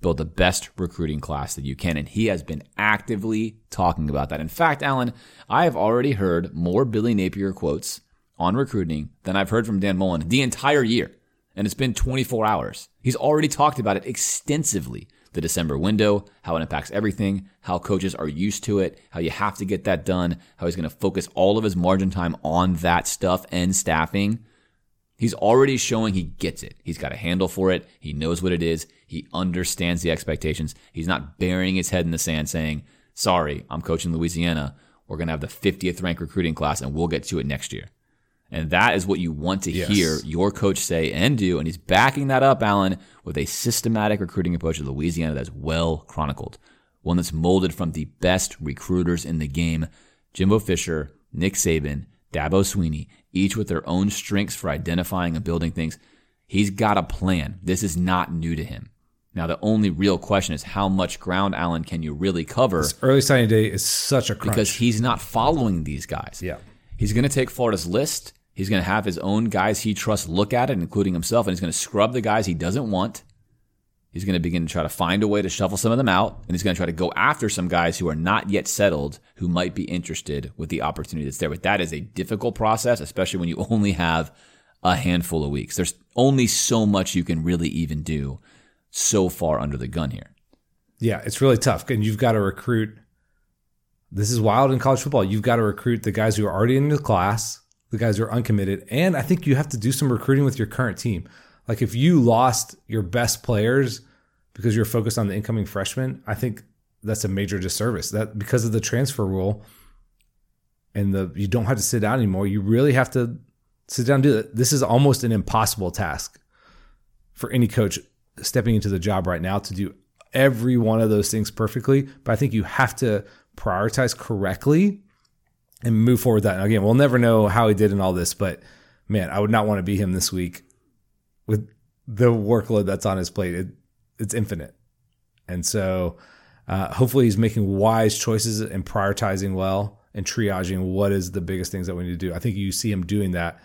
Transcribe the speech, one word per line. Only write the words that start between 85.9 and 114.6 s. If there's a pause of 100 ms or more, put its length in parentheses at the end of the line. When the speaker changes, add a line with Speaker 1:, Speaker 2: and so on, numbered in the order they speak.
Speaker 1:
only
so
much
you
can
really
even
do (520)
so
far
under
the
gun
here. (680)
Speaker 2:
Yeah,
it's
really
tough.
And
you've
gotta
recruit. (1120)
This
is
wild
in
college
football.
You've
gotta
recruit
the
guys
who
are
already
in
the
class, (300)
the
guys
who
are
uncommitted.
And
I
think
you
have
to
do
some
recruiting
with
your
current
team. (400)
Like,
if
you
lost (120)
your
best
players (520)
because
you're
focused
on
the
incoming
freshmen,
I
think (400)
that's
a
major
disservice.
That,
because
of
the
transfer
rule (1300)
and
the,
you
don't
have
to
sit
down
anymore.
You
really
have
to (500)
sit
down
and
do
it.
This